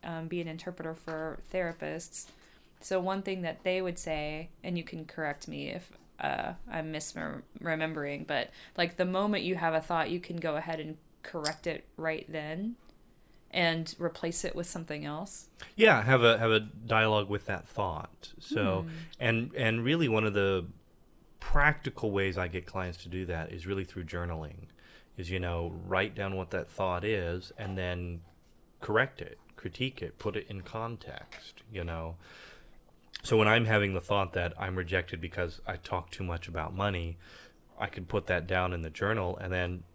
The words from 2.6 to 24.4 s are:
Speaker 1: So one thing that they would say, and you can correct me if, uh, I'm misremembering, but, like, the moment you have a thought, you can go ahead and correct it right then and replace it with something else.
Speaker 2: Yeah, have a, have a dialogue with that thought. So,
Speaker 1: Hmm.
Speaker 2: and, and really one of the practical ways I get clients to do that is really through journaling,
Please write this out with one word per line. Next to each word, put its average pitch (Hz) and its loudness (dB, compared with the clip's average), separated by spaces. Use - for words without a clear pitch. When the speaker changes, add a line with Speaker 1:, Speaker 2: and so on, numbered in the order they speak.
Speaker 1:
So 185 2
one 190 0
thing 190 -2
that 165 -4
they 185 2
would 175 -2
say, 156 -2
and 170 -2
you 160 -4
can 165 -10
correct 151 -4
me 143 -6
if, - -10
uh, - 2
I'm 160 -4
misremembering, 156 -4
but, 135 0
like, 170 0
the 185 4
moment 196 2
you 180 2
have 165 2
a 156 4
thought, 160 0
you 175 -2
can 175 -8
go 160 0
ahead 160 -4
and 156 -8
correct 156 -2
it 165 -4
right 160 -4
then 160 -6
and 165 2
replace 170 -2
it - -4
with 170 -2
something 151 -4
else. 151 -8
Speaker 2:
Yeah, 202 10
have 123 8
a, 117 10
have 113 4
a 110 8
dialogue 107 4
with 101 -2
that 95 -4
thought. - -4
So, 95 0
Speaker 1:
Hmm. 82 -6
Speaker 2:
and, 117 2
and 113 2
really 151 4
one 110 4
of 107 2
the 98 4
practical 143 4
ways 98 2
I 90 0
get 90 -6
clients 90 -6
to 87 -12
do 92 -4
that 80 -4
is 87 -10
really 98 -2
through 90 -10
journaling, 82 -6